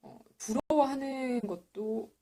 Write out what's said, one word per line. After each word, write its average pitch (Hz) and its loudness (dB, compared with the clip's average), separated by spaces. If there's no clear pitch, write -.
어, - -20
부러워하는 269 2
것도 208 -6